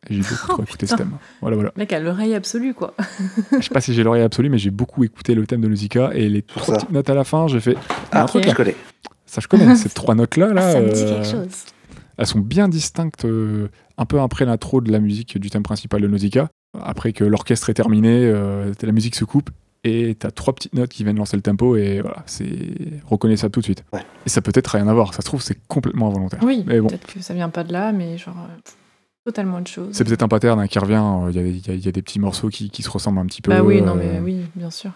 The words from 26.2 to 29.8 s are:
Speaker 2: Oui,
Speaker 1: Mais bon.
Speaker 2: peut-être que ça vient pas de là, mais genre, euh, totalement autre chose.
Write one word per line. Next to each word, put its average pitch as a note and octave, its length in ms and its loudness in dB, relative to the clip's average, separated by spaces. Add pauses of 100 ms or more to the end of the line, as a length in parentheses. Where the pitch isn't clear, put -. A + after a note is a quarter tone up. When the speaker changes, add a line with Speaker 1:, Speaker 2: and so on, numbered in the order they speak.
Speaker 2:
Oui, B3 220 0
Speaker 1:
Mais - 160 2
bon. A3 60 2
Speaker 2:
peut-être - 260 -4
que F#3 80 -14
ça - 120 -12
vient F3 160 -4
pas E3+ 140 -6
de E3+ 100 -8
là, G3+ 180 -2
mais E3+ 260 -4
genre, F3 220 -14
euh, E3+ 320 -18 (540)
totalement G3 320 -4
autre F3+ 120 -8
chose. F3+ 220 -10